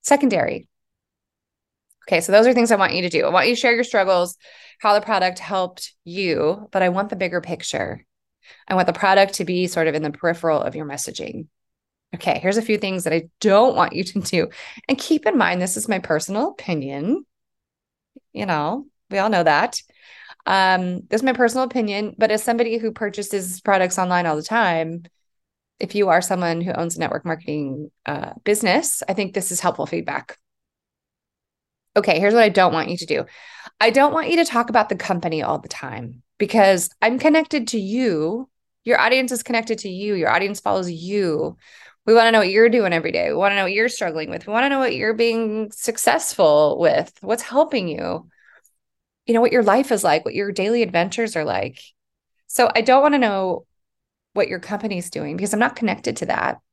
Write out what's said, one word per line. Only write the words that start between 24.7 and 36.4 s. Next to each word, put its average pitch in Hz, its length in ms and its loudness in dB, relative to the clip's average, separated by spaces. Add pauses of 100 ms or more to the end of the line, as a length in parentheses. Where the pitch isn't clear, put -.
if - 160 -6
you 202 140 2
are 170 120 4
someone 175 400 -2
who 180 100 -4
owns 170 260 -4
a - 20 -14
network - 260 -4
marketing, 151 640 -6 (160)
uh, - 280 -8 (100)
business, 214 640 0
I 196 60 -2
think 196 200 -4
this 185 180 -4
is 180 80 -4
helpful 160 280 -2
feedback. - 500 -8 (1600)
Okay, 196 240 2
here's 202 140 4
what 233 100 8
I 208 60 6
don't 180 240 4
want 160 160 -4
you 175 80 -6
to 170 80 -12
do. 147 200 -4 (540)
I 226 100 6
don't 269 240 4
want 320 160 -2
you 339 80 2
to 339 80 4
talk 240 240 -2
about 226 200 2
the 196 60 -2
company 170 460 -4
all 147 180 -2
the - 80 -18
time 123 540 -14 (160)
because 196 520 4 (120)